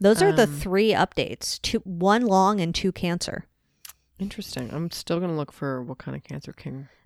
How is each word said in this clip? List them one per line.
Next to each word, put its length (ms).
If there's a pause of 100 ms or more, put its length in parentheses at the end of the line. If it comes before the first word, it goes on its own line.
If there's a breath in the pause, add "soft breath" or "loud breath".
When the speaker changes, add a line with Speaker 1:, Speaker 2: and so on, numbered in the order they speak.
Speaker 1:
Those 220
are 100
the 120
Speaker 2:
Um, 120
Speaker 1:
three 360
updates. 680
Two, 200
one 460
long 340
and 140
two 180
cancer. 520 (720)
Speaker 2:
Interesting. 540
I'm 180
still 300
gonna 160
look 160
for 300
what 160
kind 180
of 80
cancer 280
King 360 (180)